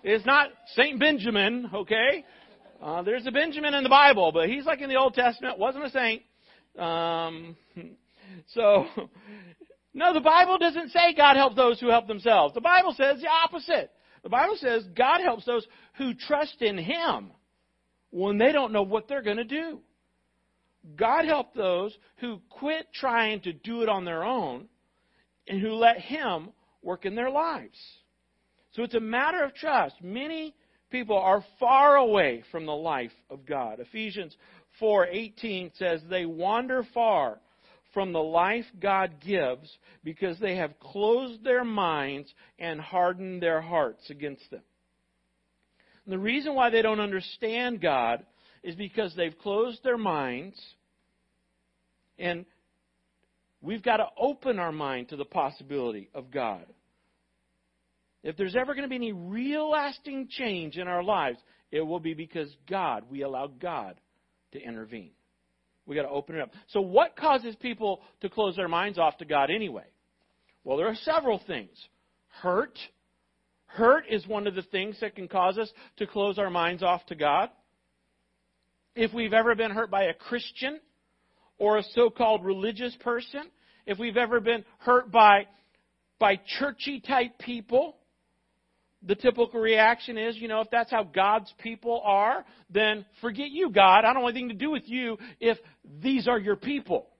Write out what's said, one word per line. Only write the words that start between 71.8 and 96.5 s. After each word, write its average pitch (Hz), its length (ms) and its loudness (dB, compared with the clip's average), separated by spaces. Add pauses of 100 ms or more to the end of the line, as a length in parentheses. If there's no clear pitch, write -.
Hurt. 190 340 -2 (880)
Hurt 262 440 2
is 214 160 -4
one 208 220 -4
of 185 80 -6
the 190 60 -8
things 202 400 -6
that 214 120 -8
can 185 140 -12
cause 190 280 2
us 214 160 -6 (260)
to 208 100 -4
close 202 280 -2
our 202 140 -2
minds 175 320 -2
off 180 240 0
to 175 80 -12
God. 151 360 0 (1500)
If 226 180 -2
we've 226 200 -4
ever 226 200 4
been 220 160 -2
hurt 214 180 -4
by 196 160 0
a 165 100 0
Christian 262 640 -8 (800)
or 214 200 2
a 208 60 -2 (100)
so-called 220 500 2
religious 208 520 -4
person, 240 460 -8 (440)
if 202 140 -6
we've 226 160 -4
ever 240 240 2
been 220 240 -2 (140)
hurt 247 340 2
by, 208 340 8 (720)
by 196 220 4 (180)
churchy 277 420 -6
type 247 380 -2
people, 247 600 -2 (1040)
the 190 120 0
typical 240 460 0
reaction 220 580 2
is, 226 180 -4
you 226 120 -10
know, 220 140 -2
"If 220 80 -6
that's 233 200 0
how 220 140 0
God's 196 540 2
people 233 440 -6
are, 208 420 2 (260)
then 214 340 2 (160)
forget 233 300 -6
you, 320 200 -2
God. 196 340 8
I 233 80 6
don't 269 100 0
want 240 120 -2
anything 247 140 -6
to 220 160 -6
do 302 60 -2
with 294 180 -4
you 233 300 -4 (200)
if 226 200 2 (420)
these 247 260 0
are 240 120 2
your 202 180 0